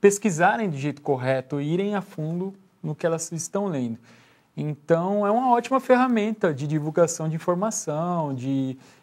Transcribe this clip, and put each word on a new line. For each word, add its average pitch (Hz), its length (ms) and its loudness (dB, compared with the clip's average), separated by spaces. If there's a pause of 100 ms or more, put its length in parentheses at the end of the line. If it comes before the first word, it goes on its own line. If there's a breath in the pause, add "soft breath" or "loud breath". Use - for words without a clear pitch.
pesquisarem 202 680 4
do 143 60 -4
jeito 147 260 -6
correto 131 580 -2
e 147 80 -4
irem 196 280 -2
a 196 40 -2
fundo 180 540 -6 (260)
no 156 140 -6
que - 100 -6
elas 165 280 -2
estão 196 340 -6
lendo. 127 320 -4 (580 soft breath)
Então, 165 680 0
é 208 60 2
uma 247 180 2
ótima 240 300 2
ferramenta 226 760 2
de 143 140 -4
divulgação 156 600 0
de 156 60 -2
informação, 170 1000 -2
de, 131 460 -4 (240 loud breath)